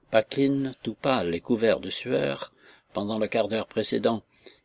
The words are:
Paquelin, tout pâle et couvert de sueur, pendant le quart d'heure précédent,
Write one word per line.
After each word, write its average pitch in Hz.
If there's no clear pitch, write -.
Paquelin, 135
tout 110
pâle 95
et -
couvert 110
de 95
sueur, 139
pendant 104
le 107
quart 110
d'heure 107
précédent, 113